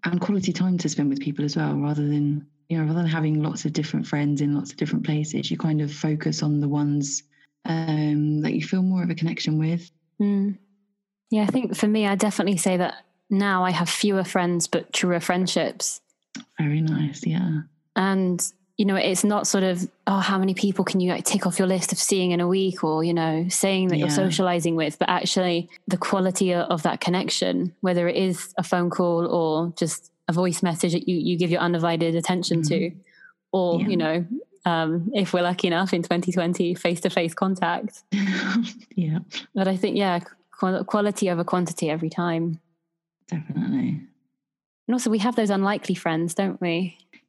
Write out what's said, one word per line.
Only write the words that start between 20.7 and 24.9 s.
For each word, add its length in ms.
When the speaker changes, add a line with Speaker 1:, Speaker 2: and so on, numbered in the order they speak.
Speaker 2:
can 160
you, 100
like, 140
tick 200
off 140
your 80
list 240
of 60
seeing 340
in 80
a 80
week?" 340
Or, 220
you 100
know, 360
saying 400
that 80
you're 100
Speaker 1:
Yeah. 60
Speaker 2:
socializing 520
with, 200